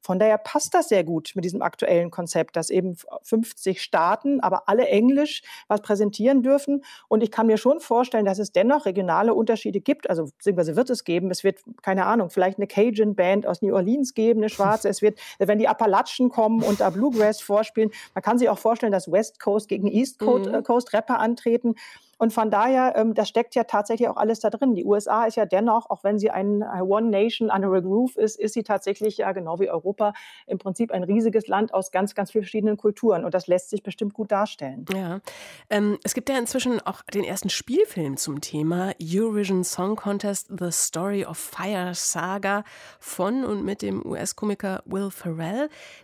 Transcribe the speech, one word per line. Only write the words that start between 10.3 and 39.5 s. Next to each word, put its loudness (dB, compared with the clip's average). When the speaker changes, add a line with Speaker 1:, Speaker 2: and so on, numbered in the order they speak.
Speaker 1:
wird 2
es -4
geben. -2
Es -8
wird, 0
keine 0
Ahnung, 2
vielleicht 2
eine -2
Cajun-Band 2
aus -2
New 2
Orleans 0
geben, 4
eine 2
schwarze. 2
Es -2
wird, 2
wenn 2
die 2
Appalachen 2
kommen 2
und 2
da 2
Bluegrass 2
vorspielen, 0
man -4
kann 2
sich 4
auch 0
vorstellen, 0
dass -2
West 0
Coast 0
gegen -2
East -2
Coast, 2
Speaker 2:
Mhm. -4
Speaker 1:
äh, 0
Coast 0
Rapper 0
antreten. 0
Und 0
von 0
daher, 2
ähm, 2
das 0
steckt -2
ja 0
tatsächlich 0
auch -4
alles 0
da 0
drin. 0
Die -2
U 4
S -2
A 2
ist -2
ja 2
dennoch, 2
auch -6
wenn 2
sie 0
ein, 0
äh, -4
One 2
Nation 2
under 2
a 4
Groove 0
ist, 0
ist -2
sie -4
tatsächlich -2
ja -2
genau -6
wie 0
Europa -2
im -4
Prinzip -4
ein -2
riesiges 2
Land 0
aus -2
ganz, -2
ganz -4
vielen 0
verschiedenen -2
Kulturen. 0
Und -6
das -2
lässt 0
sich -6
bestimmt -6
gut -6
darstellen. -4
Speaker 2:
Ja. -6
Ähm, 0
es -4
gibt -6
ja 0
inzwischen -2
auch -8
den -4
ersten -4
Spielfilm -2
zum -6
Thema -2
Eurovision -2